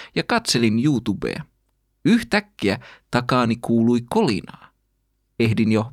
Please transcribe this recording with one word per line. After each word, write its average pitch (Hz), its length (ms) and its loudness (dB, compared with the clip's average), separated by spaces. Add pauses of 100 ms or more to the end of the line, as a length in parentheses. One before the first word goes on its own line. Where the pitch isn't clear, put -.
(140)
ja - 80 -2
katselin 117 640 0
YouTubea. 113 600 -2 (600)
Yhtäkkiä 202 760 0 (320)
takaani 123 460 0
kuului 117 440 2 (100)
kolinaa. - 580 -2 (720)
Ehdin 113 320 2
jo 110 200 0